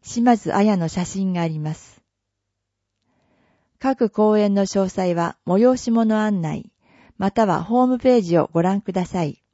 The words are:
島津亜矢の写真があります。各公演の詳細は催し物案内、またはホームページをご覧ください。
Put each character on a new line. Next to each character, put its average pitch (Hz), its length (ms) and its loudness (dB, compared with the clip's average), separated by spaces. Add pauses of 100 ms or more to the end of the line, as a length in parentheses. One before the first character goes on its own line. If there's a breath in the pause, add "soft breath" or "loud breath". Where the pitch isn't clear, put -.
島 233 380 2
津 - 180 -4
亜 202 60 2
矢 214 160 2
の 165 100 -2
写 180 160 -4
真 190 300 -4
が 175 80 -2
あ 165 60 -2
り 156 100 -6
ま 156 160 -6
す。 - 260 -20 (1800)
各 254 300 0
公 214 300 2
演 208 160 2
の 202 80 2
詳 196 260 -2
細 185 260 -2
は 170 220 -4 (100)
催 226 300 4
し 247 140 -6
物 226 280 2
案 214 220 -2
内、 156 320 -6 (460 soft breath)
ま 196 120 -2
た 226 140 2
は 180 180 0
ホ 233 220 2
ー - 20 2
ム 254 120 0
ペ 254 200 4
ー - 40 2
ジ 170 160 2
を 151 160 2
ご 165 80 2
覧 190 180 0
く 185 140 -10
だ 185 100 -2
さ 175 200 -4
い。 - 180 -8 (120)